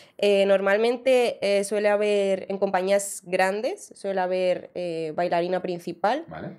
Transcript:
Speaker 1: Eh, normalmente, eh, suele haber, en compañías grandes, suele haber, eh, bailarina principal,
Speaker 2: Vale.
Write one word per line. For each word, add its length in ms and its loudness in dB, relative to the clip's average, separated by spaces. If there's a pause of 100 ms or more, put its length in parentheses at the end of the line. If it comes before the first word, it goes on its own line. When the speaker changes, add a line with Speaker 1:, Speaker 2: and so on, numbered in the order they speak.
(180)
Speaker 1:
Eh, 280 4
normalmente, 960 2
eh, 240 2
suele 240 0
haber, 600 2
en 80 -6
compañías 680 0
grandes, 720 -2
suele 260 -4
haber, 540 -2
eh, 400 -6
bailarina 460 0
principal, 680 -4
Speaker 2:
Vale. 320 -12